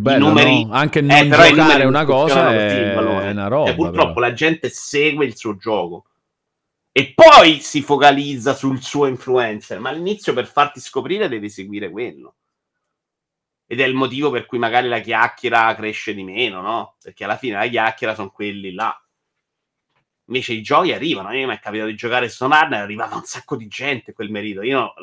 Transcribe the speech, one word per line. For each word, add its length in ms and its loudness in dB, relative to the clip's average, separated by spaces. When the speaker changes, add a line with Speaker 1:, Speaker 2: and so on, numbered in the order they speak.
Speaker 1:
i 120 2
Speaker 2:
bello, 0 -
Speaker 1:
numeri, 520 4
Speaker 2:
no? 40 -14
Anche 340 0
Speaker 1:
eh, 200 6
Speaker 2:
non 40 2
Speaker 1:
però 160 8
i 80 8
numeri 280 6
Speaker 2:
giocare 40 4
Speaker 1:
non 100 2
Speaker 2:
una 100 0
cosa 440 2
Speaker 1:
funzionano 40 2
così, 300 0
Speaker 2:
è 60 -2
Speaker 1:
Valone. 420 -2
Speaker 2:
una 160 -6
Speaker 1:
Cioè, 140 0
Speaker 2:
roba, 180 -2
Speaker 1:
purtroppo 280 0
Speaker 2:
però. 0 -
Speaker 1:
la 140 0
gente 360 -2
segue 560 -2
il 100 -6
suo 220 -8
gioco 480 -6
e 220 0
poi 460 10
si 240 -6
focalizza 720 2
sul 260 -4
suo 240 -2
influencer, 760 -2
ma 100 -8
all'inizio 440 -6
per 140 -4
farti 320 -2
scoprire 500 -6
devi 200 -8
seguire 420 -12
quello. 460 -12
Ed 120 -6
è 60 0
il 80 -2
motivo 380 -2
per 160 -6
cui 100 -8
magari 300 0
la 140 -4
chiacchiera 760 0
cresce 400 -8
di 80 -12
meno, 380 -6
no? 380 -8
Perché 260 -16
alla 120 -4
fine 200 -6
la 100 -2
chiacchiera 480 -2
son 160 -12
quelli 420 -10
là. 260 -6
Invece 260 -6
i 100 -6
giochi 280 2
arrivano, 420 -6
io 140 -4
mi 80 -6
è 40 -12
capitato 300 -8
di 60 -8
giocare 340 -4
Stone 260 -2
Island, 180 2
arrivava 420 -8
un 100 -10
sacco 300 -12
di 120 -10
gente 460 -10
quel 180 -12
merito, 320 -10
io 160 -2
non 120 -6